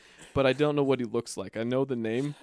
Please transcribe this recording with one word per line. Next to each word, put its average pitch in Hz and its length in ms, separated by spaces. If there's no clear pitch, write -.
but 135 120
I 131 60
don't 147 240
know 147 60
what 135 160
he 123 80
looks 117 300
like. 95 200
I 110 60
know 127 220
the 135 120
name. 120 460